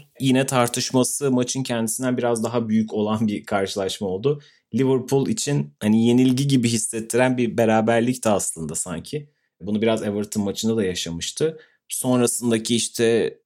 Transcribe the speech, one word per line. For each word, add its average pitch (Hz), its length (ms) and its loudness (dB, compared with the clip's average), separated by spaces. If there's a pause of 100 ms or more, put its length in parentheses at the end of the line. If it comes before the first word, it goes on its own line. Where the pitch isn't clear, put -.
(200)
Yine 131 260 4
tartışması 123 840 0
maçın 127 320 0
kendisinden 123 540 -2
biraz 117 280 0
daha 113 240 -2
büyük 110 260 0
olan 107 340 0
bir 98 160 -4
karşılaşma 98 600 -4
oldu. 123 340 -2 (340)
Liverpool 131 540 0
için 143 520 -4
hani 110 260 4
yenilgi 127 400 4
gibi 127 220 2
hissettiren 117 680 0
bir 117 200 0
beraberlik 117 680 2
de 110 60 2
aslında 85 440 -2
sanki. 113 560 -8 (300)
Bunu 104 220 -2
biraz 113 200 2
Everton 104 400 -4
maçında 110 340 -2
da 107 80 0
yaşamıştı. 90 760 -4 (300)
Sonrasındaki 120 880 0
işte 113 680 0